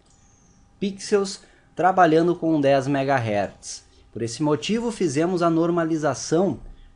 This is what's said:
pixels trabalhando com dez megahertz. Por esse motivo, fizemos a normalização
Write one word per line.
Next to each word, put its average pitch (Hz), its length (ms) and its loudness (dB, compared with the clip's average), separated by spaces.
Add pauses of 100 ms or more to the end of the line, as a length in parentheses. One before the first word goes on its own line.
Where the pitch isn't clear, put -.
(800)
pixels 196 640 -4 (320)
trabalhando 170 640 4
com 160 240 0
dez 135 260 2
megahertz. 127 960 -2 (280)
Por 107 100 -8
esse 117 220 -6
motivo, 196 480 -2
fizemos 170 500 0
a 170 80 2
normalização 160 1080 0 (360)